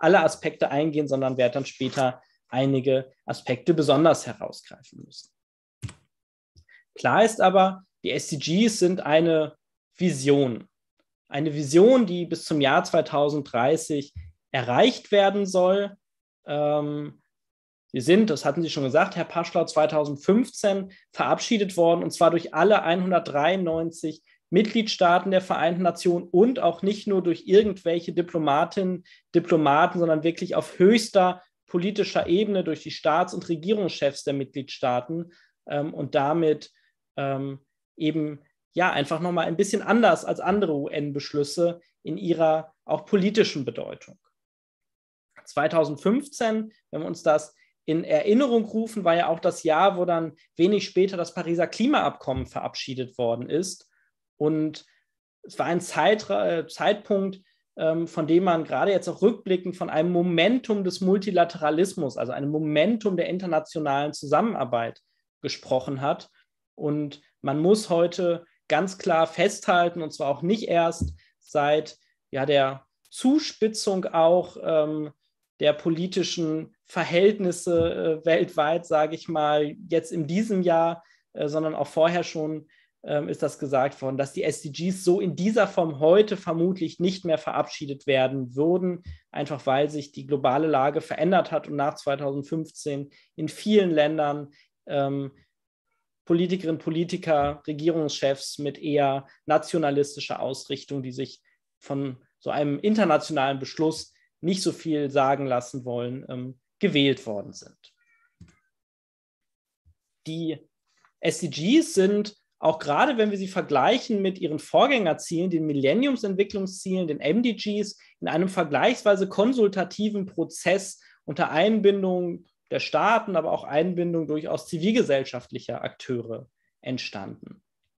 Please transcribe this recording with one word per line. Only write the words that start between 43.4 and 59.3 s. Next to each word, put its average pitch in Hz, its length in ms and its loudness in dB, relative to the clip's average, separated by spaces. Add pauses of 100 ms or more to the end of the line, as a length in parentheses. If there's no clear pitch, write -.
Bedeutung. - 540 -12 (1200)
Zweitausendfünfzehn, 208 1300 0 (200)
wenn 156 100 -6
wir 175 60 -8
uns 170 160 -10
das 151 300 2 (320)
in 160 180 0
Erinnerung 226 640 2
rufen, 220 380 -4
war 170 120 4
ja 170 140 2
auch 165 100 0
das - 240 -2
Jahr, 175 340 4
wo 175 80 0
dann 165 300 -2 (200)
wenig 196 300 2
später 190 320 0
das 170 160 -6
Pariser 170 340 -2
Klimaabkommen 170 800 0
verabschiedet - 720 -8
worden 117 320 -2
ist. 180 400 -4 (500)
Und 156 460 -2 (560)
es - 160 -20
war 151 80 -2
ein 170 160 -2
Zeitra-, 190 800 0
äh, 156 80 -8
Zeitpunkt, 196 720 -2 (360)
ähm, 165 300 -2
von 156 200 -4
dem 170 160 4
man 165 200 2
gerade 147 280 0
jetzt 180 160 0
auch 165 160 -6
rückblickend 185 520 0